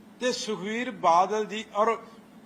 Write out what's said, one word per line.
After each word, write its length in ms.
ਤੇ 140
ਸੁਖਬੀਰ 560
ਬਾਦਲ 460
ਜੀ 180
ਔਰ 220